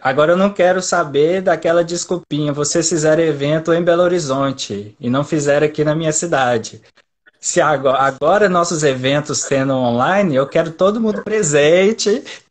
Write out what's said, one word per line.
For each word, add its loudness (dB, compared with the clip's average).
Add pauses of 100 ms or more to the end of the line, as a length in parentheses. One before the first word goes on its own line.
agora 2
eu 2
não 2
quero 2
saber 0
daquela 0
desculpinha, -4
vocês -2
fizeram 2
evento -2
em 2
Belo 2
Horizonte -4
e -6
não 0
fizeram 0
aqui -2
na 0
minha -2
cidade. -2 (580)
Se -2
ago-, 2
agora 2
nossos 0
eventos 0
sendo -2
online, 0
eu 2
quero -2
todo 0
mundo -2
presente, 2 (300)